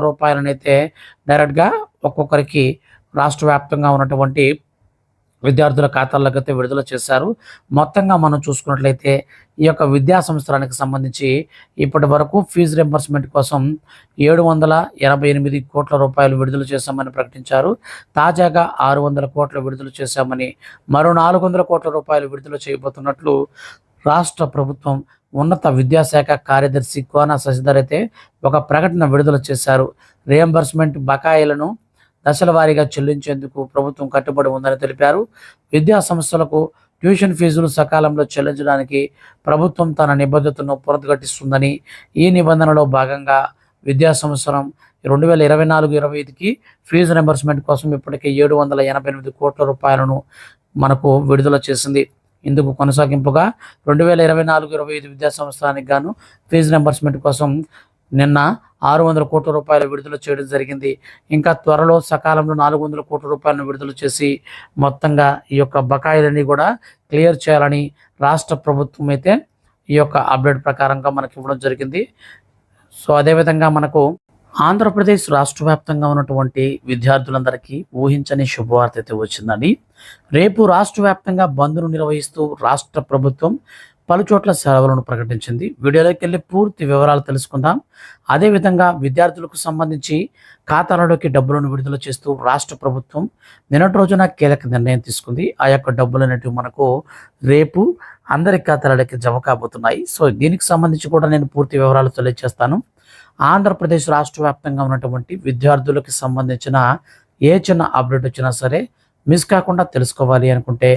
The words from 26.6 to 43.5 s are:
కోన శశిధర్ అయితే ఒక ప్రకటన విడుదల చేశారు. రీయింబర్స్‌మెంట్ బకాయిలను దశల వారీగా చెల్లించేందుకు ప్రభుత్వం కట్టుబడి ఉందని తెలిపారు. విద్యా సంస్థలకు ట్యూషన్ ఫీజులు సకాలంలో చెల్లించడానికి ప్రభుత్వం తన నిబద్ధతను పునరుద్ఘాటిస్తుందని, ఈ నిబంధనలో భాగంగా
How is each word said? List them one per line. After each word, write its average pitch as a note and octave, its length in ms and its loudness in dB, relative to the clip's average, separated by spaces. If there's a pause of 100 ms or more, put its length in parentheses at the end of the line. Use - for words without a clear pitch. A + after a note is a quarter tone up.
కోన D3 240 2 (100)
శశిధర్ C3+ 380 2
అయితే D3 180 -2 (420)
ఒక C3 140 2 (140)
ప్రకటన D#3+ 420 0
విడుదల C#3+ 260 2 (100)
చేశారు. C3 380 0 (400)
రీయింబర్స్‌మెంట్ D#3 680 2 (140)
బకాయిలను D3+ 580 0 (560)
దశల D#3+ 300 2
వారీగా D#3 280 4 (100)
చెల్లించేందుకు C#3 640 -6 (140)
ప్రభుత్వం C#3 400 -4
కట్టుబడి C#3 420 0
ఉందని C3+ 260 -2
తెలిపారు. C#3+ 400 0 (520)
విద్యా D#3 240 4 (100)
సంస్థలకు D#3+ 520 -2 (440)
ట్యూషన్ F#3 360 2
ఫీజులు E3 360 2
సకాలంలో D3+ 480 2 (100)
చెల్లించడానికి C#3 680 -2 (440)
ప్రభుత్వం D#3+ 420 0 (120)
తన D3 220 2
నిబద్ధతను C#3 640 -2
పునరుద్ఘాటిస్తుందని, C#3 880 -2 (520)
ఈ - 20 6 (120)
నిబంధనలో D#3+ 460 4 (140)
భాగంగా C3+ 420 0 (460)